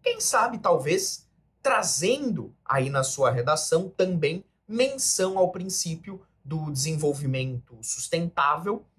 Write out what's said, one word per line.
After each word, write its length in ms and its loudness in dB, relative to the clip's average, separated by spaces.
quem 200 0
sabe, 380 2
talvez, 680 2
trazendo 1000 0
aí 260 0
na 140 0
sua 260 2
redação 600 0
também 540 0
menção 720 0
ao 140 4
princípio 760 -8
do 280 -4
desenvolvimento 1080 -2
sustentável 1040 -2